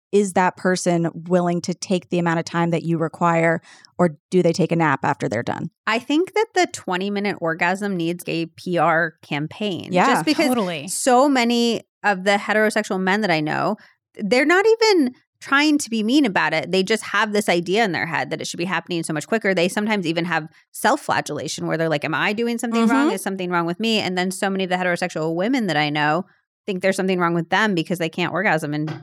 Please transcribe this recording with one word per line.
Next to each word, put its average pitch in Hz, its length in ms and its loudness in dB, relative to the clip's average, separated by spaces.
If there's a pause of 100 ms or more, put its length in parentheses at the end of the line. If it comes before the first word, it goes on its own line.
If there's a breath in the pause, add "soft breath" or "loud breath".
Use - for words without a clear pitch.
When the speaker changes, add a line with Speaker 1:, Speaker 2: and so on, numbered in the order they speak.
(120)
Speaker 1:
is 202 220 2
that 185 220 2
person 175 540 0 (180)
willing 175 340 2
to 175 120 -4
take - 380 -4
the 175 80 0
amount 165 180 0
of 165 80 -2
time 170 240 0
that 165 140 0
you 165 160 0
require, 165 600 2 (380 loud breath)
or 175 180 2 (140)
do 180 140 4
they 170 100 4
take 165 180 0
a 170 40 0
nap 156 280 2
after 143 240 0
they're 117 140 -4
done? - 300 -6 (160)
Speaker 2:
I 220 100 2
think 294 380 -2
that 440 180 2
the 359 180 2
twenty-minute 202 680 -4
orgasm 180 560 -2
needs 170 300 -4
a 165 180 -4
P 170 320 -6
R 160 460 2
campaign. 156 680 -6
Speaker 1:
Yeah. 180 140 4
Speaker 2:
Just 208 200 2
because 311 240 2
Speaker 3:
Totally. 180 380 -2
Speaker 2:
so 254 400 4
many 233 540 2 (220)
of 190 220 0
the 202 120 4
heterosexual 214 640 0
men 190 200 2
that 196 100 2
I 160 80 2
know, 151 380 -2 (420 soft breath)
they're 247 260 2
not 359 220 4
even 427 480 4 (260 soft breath)
trying 294 380 2
to - 100 -8
be 220 140 -2
mean 262 220 4
about 165 280 0
it. 156 180 -2
They 190 120 2
just 214 220 0
have 208 280 0
this 208 160 0
idea 180 340 2
in 202 80 0
their 131 140 -2
head 143 240 -4
that 156 100 -6
it - 60 -8
should - 140 -8
be 170 60 -4
happening 170 360 -4
so 165 120 -4
much 151 140 -4
quicker. 214 280 0
They 196 120 4
sometimes 208 380 -2
even 165 200 -2
have 160 220 -2 (260 soft breath)
self-flagellation 151 920 -2
where 160 120 -2
they're 165 120 0
like, 147 160 -2
"Am 151 80 -4
I 165 200 0
doing 233 260 -2
something 226 280 0
wrong? 262 200 4
Speaker 1:
Mm-hmm. 381 80 0
Speaker 2:
Is 196 80 -8
something 190 260 -6
wrong 175 160 0
with 170 140 -4
me?" 220 200 0
And 185 160 -2
then 180 140 0
so 196 220 -2
many 190 140 -2
of 175 40 -4
the 180 60 0
heterosexual 175 580 -2
women 226 340 0
that 156 100 0
I 151 120 2
know 151 360 0 (400 soft breath)
think 185 160 -6
there's 190 140 2
something 185 240 0
wrong 170 140 2
with 170 160 -2
them 208 260 2
because 165 240 -2
they 165 80 -2
can't 165 240 -4
orgasm 160 420 0
in 151 140 -2 (160)